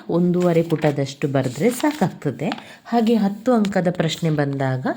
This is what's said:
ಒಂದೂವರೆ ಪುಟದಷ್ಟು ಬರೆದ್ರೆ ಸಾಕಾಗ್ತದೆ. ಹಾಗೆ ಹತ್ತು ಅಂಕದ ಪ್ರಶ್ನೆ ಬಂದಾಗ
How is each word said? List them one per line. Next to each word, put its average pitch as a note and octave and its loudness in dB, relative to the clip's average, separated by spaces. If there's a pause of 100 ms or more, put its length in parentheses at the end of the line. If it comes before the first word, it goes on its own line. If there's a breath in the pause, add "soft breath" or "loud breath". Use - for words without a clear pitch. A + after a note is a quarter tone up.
ಒಂದೂವರೆ F3 2
ಪುಟದಷ್ಟು D3 -2
ಬರೆದ್ರೆ C3+ 0
ಸಾಕಾಗ್ತದೆ. G#3 -2 (340 loud breath)
ಹಾಗೆ A#3 2
ಹತ್ತು G3+ 0
ಅಂಕದ G3 2
ಪ್ರಶ್ನೆ D#3+ -2
ಬಂದಾಗ C#3 0 (100)